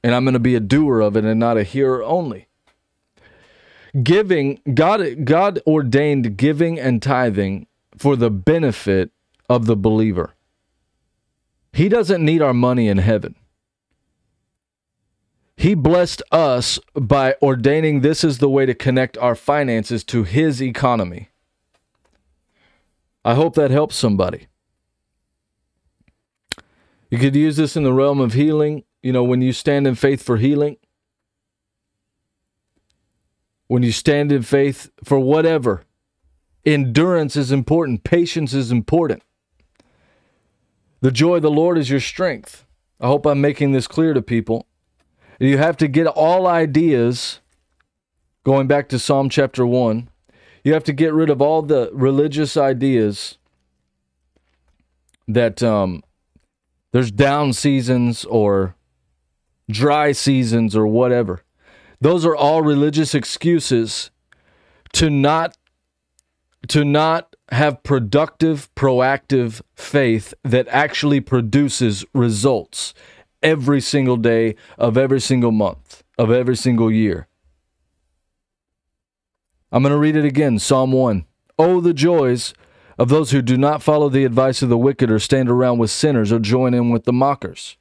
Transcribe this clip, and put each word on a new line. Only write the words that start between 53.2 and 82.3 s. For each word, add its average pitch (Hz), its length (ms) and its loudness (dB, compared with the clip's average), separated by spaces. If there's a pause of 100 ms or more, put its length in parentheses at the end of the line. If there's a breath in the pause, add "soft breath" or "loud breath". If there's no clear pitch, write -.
that, 113 340 0
um, 98 400 -2 (880)
there's 120 220 -2
down 139 400 0
seasons 123 720 -2
or 101 500 0 (960)
dry 147 400 0
seasons 117 640 0
or 107 120 2
whatever. 117 580 0 (560 soft breath)
Those 165 260 2
are 156 80 2
all 147 280 2
religious 147 520 0
excuses 135 960 -2 (840 soft breath)
to 160 160 0
not, 147 460 0 (1120)
to 147 180 0
not 160 440 0 (220)
have 139 320 -2
productive, 143 920 -2
proactive 127 880 0 (120)
faith 117 600 -2 (100)
that 123 240 0
actually 143 520 0
produces 120 920 -2
results 117 800 -2 (480 soft breath)
every 143 380 0
single 127 360 -2
day 113 380 -2 (220 loud breath)
of 117 220 0
every 131 220 0
single 120 320 0
month, - 500 -6 (160)
of 113 120 0
every 123 260 0
single 117 340 0
year. 104 360 -2 (2500)
I'm 127 120 0
gonna 143 140 2
read 151 200 2
it 151 80 2
again, 139 340 2
Psalm 131 340 0
one. 120 320 0 (340)
"Oh, 175 220 4
the 170 140 2
joys 139 600 0 (440 soft breath)